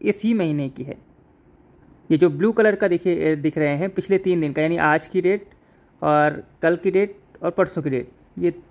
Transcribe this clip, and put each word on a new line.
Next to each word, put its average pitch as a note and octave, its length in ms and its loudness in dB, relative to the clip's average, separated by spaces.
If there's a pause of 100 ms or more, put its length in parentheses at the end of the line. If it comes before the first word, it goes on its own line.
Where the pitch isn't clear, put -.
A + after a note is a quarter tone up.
इसी G#3+ 320 0
महीने D3+ 360 0
की B2+ 140 -12
है। - 280 -16 (1000)
ये E3+ 80 4
जो F3 120 6
ब्लू E3 220 0
कलर A3 240 2
का G3+ 120 0
देखिए, E3+ 480 0
दिख D3+ 220 -4
रहे D3 180 0
हैं F#3 140 -2
पिछले F#3+ 280 -2
तीन F3+ 240 0
दिन C#3+ 120 -2
का, D3+ 80 -2
यानी E3 160 0
आज D#3 300 2
की F#3 140 -2
डेट G3 240 0 (560)
और D3+ 400 2 (200)
कल E3+ 140 2
की F3 160 -2
डेट G3+ 240 0 (280)
और F3 80 -2
परसों F3 300 -2
की C#3+ 80 -4
डेट, B2+ 200 -4 (300)
ये F3 120 0 (200)